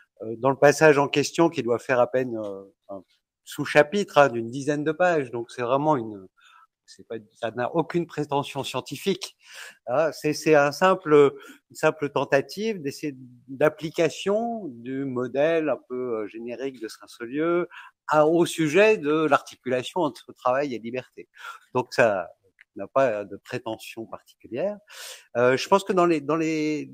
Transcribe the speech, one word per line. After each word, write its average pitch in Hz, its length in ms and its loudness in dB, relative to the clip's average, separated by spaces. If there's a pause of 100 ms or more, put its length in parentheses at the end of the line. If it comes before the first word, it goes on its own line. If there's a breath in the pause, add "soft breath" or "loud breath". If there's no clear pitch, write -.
(220 loud breath)
euh, 113 180 -8
dans 127 100 2
le 135 80 0
passage 147 400 8
en 139 100 2
question, 151 420 2
qui 131 140 -4
doit 117 160 0
faire 123 220 2
à 120 60 4
peine, 131 280 -2
euh, 101 280 -10 (260)
un 98 120 -12 (440)
sous-chapitre, 147 720 0
hein, 143 100 8
d'une 117 220 -6
dizaine 143 340 -4
de 151 80 -2
pages, 156 400 0
donc 117 200 -8
c'est 127 100 -10
vraiment 139 340 0
une, 107 320 -8 (580 soft breath)
c'est - 220 -20
pas, 117 80 -10 (240)
ça 113 120 -6
n'a 120 220 -6
aucune 165 320 -2
prétention 143 580 -6
scientifique. - 720 -6 (500 loud breath)
Hein, 143 240 0
c'est, 151 220 -4
c'est 151 220 4
un 143 160 6
simple, 151 640 6 (360 loud breath)
une - 60 -20
simple 156 340 0
tentative 143 720 -2
d'essayer 139 340 -8 (320)
d'application 165 1200 -2
du 131 380 -8
modèle 139 640 0
un 123 100 -2 (100)
peu, 127 60 -8 (220)
euh, 107 100 -6
générique 117 540 -10
de 110 60 -8
Saint-Saulieu 151 800 -6 (400 loud breath)
à, 151 200 4
au 170 180 4
sujet 180 520 2
de 156 280 0
l'articulation 131 760 -2
entre - 320 -6
travail 131 420 -2
et 107 40 -10
liberté. 117 500 -12 (440 loud breath)
Donc 123 200 -2
ça 101 360 2 (460)
n'a 98 120 -10
pas 117 360 0
de 95 140 -14
prétention 113 680 -10
particulière. 131 720 -10 (600 loud breath)
Euh, 123 180 4
je - 140 -4
pense 196 140 2
que 208 100 -4
dans 175 120 4
les, 160 160 0
dans 143 140 -2
les, 156 580 -4